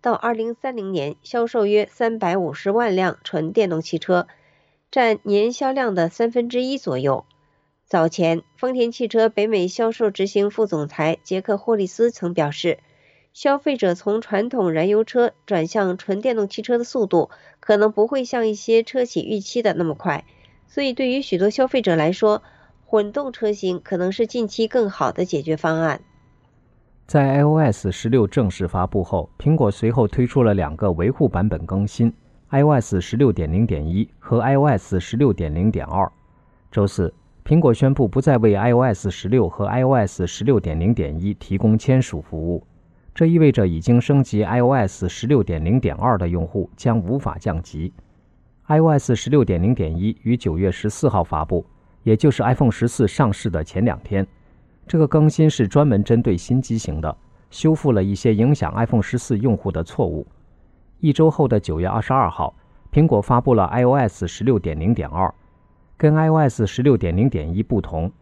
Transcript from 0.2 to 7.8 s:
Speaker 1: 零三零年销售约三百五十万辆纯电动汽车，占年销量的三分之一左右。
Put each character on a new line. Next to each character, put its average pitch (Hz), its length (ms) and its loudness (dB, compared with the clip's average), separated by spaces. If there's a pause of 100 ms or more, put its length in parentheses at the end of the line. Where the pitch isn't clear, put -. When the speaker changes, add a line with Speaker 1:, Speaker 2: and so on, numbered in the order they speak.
Speaker 1:
零 226 220 -6
三 262 220 -10
零 196 140 -8
年 147 300 -6
销 233 240 -4
售 226 220 -2
约 208 240 2
三 226 260 -4
百 185 200 -2
五 165 160 -4
十 196 180 -4
万 220 240 0
辆 185 280 0
纯 160 280 -6
电 202 180 0
动 160 120 -4
汽 165 180 -6
车， - 280 0 (600)
占 226 320 2
年 208 320 0
销 269 180 -4
量 254 220 -2
的 170 160 0
三 233 220 -2
分 240 180 -2
之 247 140 -2
一 262 160 -4
左 131 180 -4
右。 135 280 -2 (600)